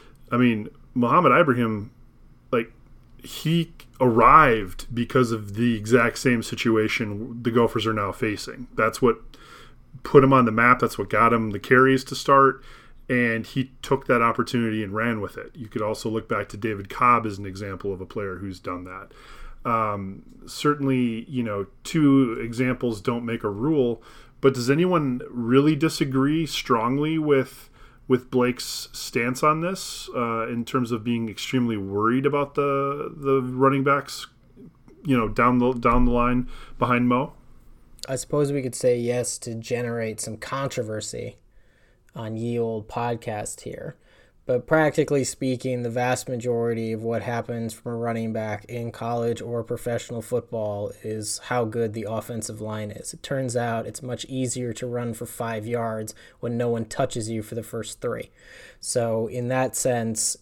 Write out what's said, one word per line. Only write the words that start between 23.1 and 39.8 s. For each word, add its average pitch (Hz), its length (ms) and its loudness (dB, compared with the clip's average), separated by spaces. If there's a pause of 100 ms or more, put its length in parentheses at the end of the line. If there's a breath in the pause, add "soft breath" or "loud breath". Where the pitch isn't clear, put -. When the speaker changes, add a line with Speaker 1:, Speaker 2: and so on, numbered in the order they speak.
Speaker 1:
make 117 200 -4
a 107 60 0
rule, 120 520 0 (380 soft breath)
but 135 140 6
does 120 160 0
anyone 151 600 2
really 127 440 6
disagree 147 720 2
strongly 139 720 0
with, 143 520 0 (360 soft breath)
with 123 240 2
Blake's 123 640 -2
stance 127 500 -4
on 156 200 4
this, - 520 -8
uh, 117 340 -2
in 117 160 -4
terms 120 280 -2
of 113 100 -4
being 113 260 -2
extremely 117 500 -2
worried 107 480 0
about 139 280 0
the, 143 640 -2
the 139 240 2
running 131 440 2
backs, 139 420 0 (800)
you 135 120 2
know, 113 120 2
down 120 300 4
the, 123 140 2
down 120 320 4
the 120 80 4
line 123 360 2 (300 loud breath)
behind 123 300 2
Mo? 127 240 2 (760)
Speaker 2:
I 135 100 -4
suppose 147 360 -2
we 143 80 -2
could 127 140 -6
say 123 240 2
yes 120 400 -2
to 120 160 -8
generate 117 640 -4